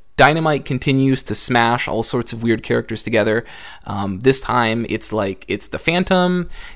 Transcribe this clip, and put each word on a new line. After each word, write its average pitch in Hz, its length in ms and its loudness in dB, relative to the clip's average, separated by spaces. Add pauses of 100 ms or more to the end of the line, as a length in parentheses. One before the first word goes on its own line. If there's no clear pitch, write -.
(180)
Dynamite 151 460 4
continues 135 600 2
to - 120 -4
smash 120 540 2
all 101 120 -2
sorts 117 300 -2
of 113 100 -8
weird 113 220 2
characters 117 400 -2
together. 110 400 2 (420)
Um, 101 360 -4
this 131 180 4
time, 117 480 0
it's 107 240 -4
like, 98 380 -4
it's - 180 -4
the - 100 -8
Phantom, 180 720 0 (280)